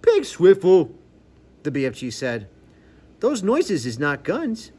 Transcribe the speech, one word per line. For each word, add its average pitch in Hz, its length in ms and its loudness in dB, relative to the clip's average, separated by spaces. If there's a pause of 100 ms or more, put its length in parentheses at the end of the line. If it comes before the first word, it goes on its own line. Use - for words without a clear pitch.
Pig 427 220 2
Swiffle, 185 680 4 (680)
the - 80 -6
B 135 140 -4
F 127 100 -4
G 123 160 -10
said. 117 380 -8 (720)
Those 247 220 -2
noises 196 440 0
is 117 120 -8
not 143 260 -4
guns. 226 540 -6